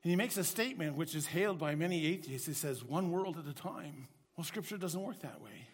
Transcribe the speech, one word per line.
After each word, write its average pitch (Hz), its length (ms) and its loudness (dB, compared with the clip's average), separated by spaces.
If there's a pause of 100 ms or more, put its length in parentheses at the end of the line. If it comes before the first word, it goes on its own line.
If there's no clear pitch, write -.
And 170 60 2
he 175 80 8
makes 208 180 4
a 196 80 2
statement 180 540 2
which 156 180 0
is 151 120 0
hailed 190 300 2
by 151 180 2
many 165 320 4
atheists. 139 400 -2
He 156 60 -2
says, 131 300 -2
"One 170 280 2
world 185 260 0
at 160 80 -8
a 143 80 -6
time." 147 540 -8 (280)
Well, 170 80 -4
Scripture 208 340 -4
doesn't 180 240 -2
work 202 180 -6
that 110 220 -10
way. 110 320 -16